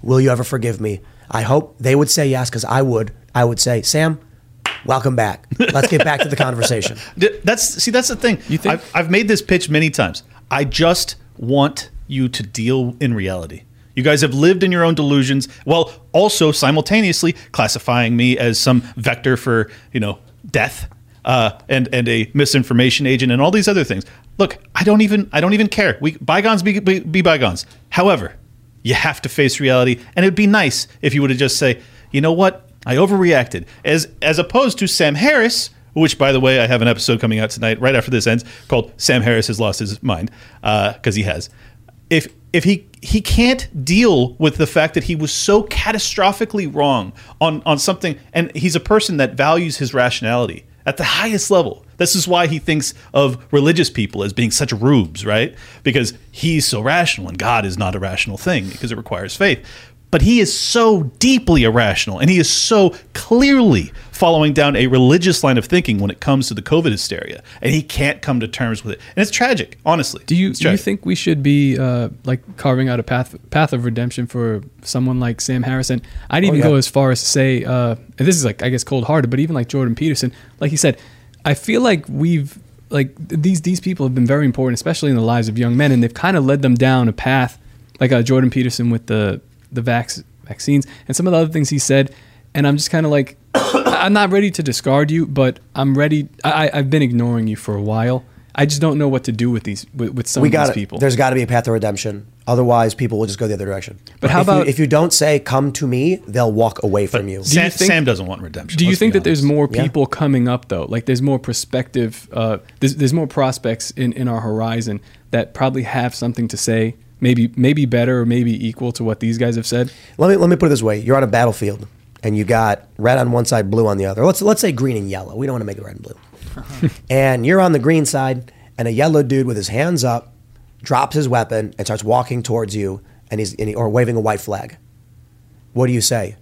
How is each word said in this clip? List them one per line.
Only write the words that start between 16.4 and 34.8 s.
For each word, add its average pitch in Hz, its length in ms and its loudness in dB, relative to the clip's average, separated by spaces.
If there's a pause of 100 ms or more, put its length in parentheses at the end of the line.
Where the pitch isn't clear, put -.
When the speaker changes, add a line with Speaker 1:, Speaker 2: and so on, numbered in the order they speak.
Speaker 2:
simultaneously 160 840 0 (180)
classifying 120 680 0
me 123 200 2
as 120 220 0
some 127 220 4 (160)
vector 120 400 -2
for, 113 340 -2 (200)
you 127 80 -4
know, 104 200 -6 (300)
death, - 380 -4 (380)
uh, 117 260 2 (180)
and, 127 240 0
and 123 160 0
a 113 240 0
misinformation 131 720 2
agent 131 240 2
and 123 100 2
all 160 100 4
these 202 160 2
other 196 160 2
things. 98 200 -4 (360)
Look, 196 180 0 (180)
I - 80 0
don't 208 180 6
even, 208 300 2
I 151 100 0
don't 185 120 2
even 208 140 2
care. 196 340 0
We, 156 160 -2
bygones 196 460 0
be, 196 160 0
be, 190 200 2
be 175 220 -2
bygones. 131 440 2 (240)
However, 170 460 0 (460)
you 117 140 0
have 151 260 -2
to 131 80 -6
face - 300 0
reality, 127 400 2 (160)
and 175 100 4
it'd 190 100 2
be 208 120 4
nice 196 400 2 (160)
if 143 100 0
you 143 80 2
would 139 80 2
have 127 100 0
just 131 180 0
say, 127 220 0 (320)
"You 139 80 0
know 160 140 2
what? 190 340 0 (180)
I 127 100 -2
overreacted." 170 680 2 (200)
As, 151 220 0 (160)
as 156 160 0
opposed 240 400 0